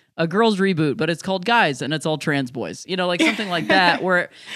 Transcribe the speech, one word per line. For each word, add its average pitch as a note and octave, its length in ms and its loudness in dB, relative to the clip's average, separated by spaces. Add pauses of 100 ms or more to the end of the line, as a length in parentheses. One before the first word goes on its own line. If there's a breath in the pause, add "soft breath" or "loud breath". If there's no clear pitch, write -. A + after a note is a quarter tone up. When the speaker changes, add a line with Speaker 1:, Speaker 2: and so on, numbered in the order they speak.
(160 soft breath)
Speaker 1:
"A E3 100 0
girls' G3+ 340 2
reboot, D#3+ 360 2
but D#3 140 0
it's E3+ 120 -4
called F#3+ 220 -4
Guys G3+ 380 2
and C3+ 100 -4
it's D#3 140 -4
all D#3 100 0
trans C#3 340 -2
boys," G2+ 380 -8
you F3+ 80 -4
know, F3+ 120 -2
like, F3+ 120 0
something A3 300 0
like E3+ 180 -2
that, F3+ 340 4
Speaker 2:
<laughs> - 20 -2
Speaker 1:
where F3+ 260 2 (260 loud breath)